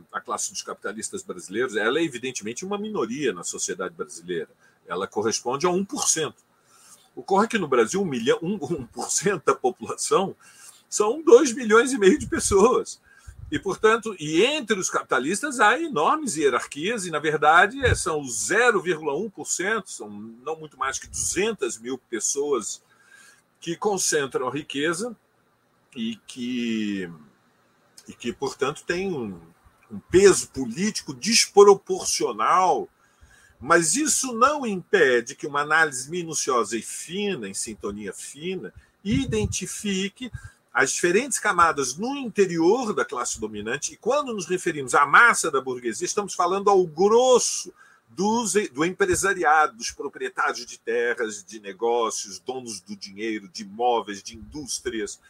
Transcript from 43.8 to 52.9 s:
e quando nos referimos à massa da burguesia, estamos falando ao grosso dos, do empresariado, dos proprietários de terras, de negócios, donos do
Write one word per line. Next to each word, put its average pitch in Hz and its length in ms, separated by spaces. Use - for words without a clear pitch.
e - 60
quando 262 340
nos 196 140
referimos 156 480
à 143 100
massa 185 460
da 135 100
burguesia, 123 460
estamos 202 260
falando 190 380
ao 190 160
grosso 214 840
dos, 208 460
do 131 100
empresariado, 175 920
dos - 140
proprietários 135 760
de - 140
terras, 113 640
de 113 160
negócios, 104 760
donos 120 420
do 104 160